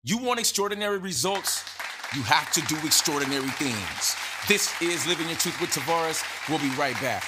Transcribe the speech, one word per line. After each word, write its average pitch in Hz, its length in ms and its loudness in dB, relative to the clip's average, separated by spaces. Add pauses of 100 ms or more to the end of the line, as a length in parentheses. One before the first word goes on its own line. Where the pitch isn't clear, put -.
You 165 160 0
want 247 200 2
extraordinary 202 600 0
results? 185 640 0 (500)
You 139 100 -2
have 151 280 4
to 170 80 2
do 151 160 0 (100)
extraordinary 139 640 2
things. 107 640 -2 (320)
This 202 240 4 (120)
is 170 240 0
Living 165 220 0
Your 160 100 -4
Truth 175 200 0
with 175 120 -2
Tavares. 160 520 0 (240)
We'll 151 120 0
be 139 180 0
right 131 240 0
back. 113 280 -2